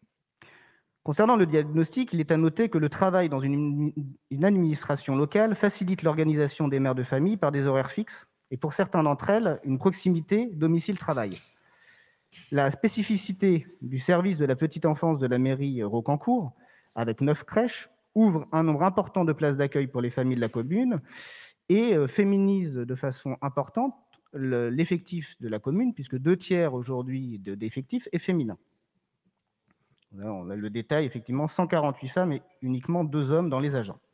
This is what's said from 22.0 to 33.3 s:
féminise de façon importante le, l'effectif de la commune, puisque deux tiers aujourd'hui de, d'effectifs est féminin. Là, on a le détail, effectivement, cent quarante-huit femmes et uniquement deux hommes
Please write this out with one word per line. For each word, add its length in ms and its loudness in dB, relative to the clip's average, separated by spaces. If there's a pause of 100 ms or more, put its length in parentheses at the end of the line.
féminise 680 2
de 220 -6
façon 480 -6
importante 500 -2 (400)
le, 360 -2
l'effectif 720 -4
de 80 -8
la 120 -4
commune, 340 0
puisque 240 -8
deux 180 2
tiers 380 0
aujourd'hui 640 -6
de, 160 -8
d'effectifs 580 -6
est 60 0
féminin. 400 -2 (1600)
Là, 180 -10
on 160 -10
a 60 -8
le 160 -8
détail, 340 -2
effectivement, 420 -4
cent 200 0
quarante-huit 400 0
femmes 240 0
et 100 -4 (220)
uniquement 400 -2
deux 260 -2
hommes 220 2